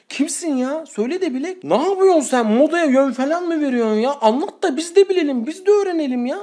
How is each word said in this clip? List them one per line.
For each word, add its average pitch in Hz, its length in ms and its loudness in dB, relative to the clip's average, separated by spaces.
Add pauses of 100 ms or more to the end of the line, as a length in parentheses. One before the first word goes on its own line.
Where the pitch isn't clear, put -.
Kimsin 302 480 -4
ya? 277 300 -4
Söyle 262 340 -4
de 320 140 -2
bilek. 349 300 -8
Ne 156 120 0
yapıyorsun 370 440 4
sen? 247 260 0
Modaya 302 380 2
yön 269 280 2
falan 294 320 -2
mı 330 160 -2
veriyorsun 240 400 0
ya? 262 200 -2
Anlat 247 420 0
da 302 140 -2
biz 330 200 -2
de 392 120 6
bilelim, 285 380 -2
biz 370 200 -8
de 392 40 4
öğrenelim 330 560 0
ya. 294 160 -6